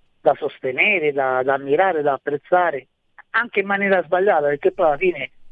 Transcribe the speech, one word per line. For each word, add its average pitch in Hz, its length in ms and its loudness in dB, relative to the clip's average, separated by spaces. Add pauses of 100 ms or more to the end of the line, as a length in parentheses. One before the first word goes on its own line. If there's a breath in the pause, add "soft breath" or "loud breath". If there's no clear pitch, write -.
(200)
da 143 180 4
sostenere, 151 760 -2
da, 131 300 0
da 135 120 2
ammirare, 151 480 0
da 139 120 0
apprezzare, 147 760 -2 (420)
anche 226 300 -4
in 190 60 -2
maniera 196 360 0
sbagliata, 180 440 2
perché 147 260 0
poi 180 140 0
alla 143 100 2
fine 147 340 -4 (220)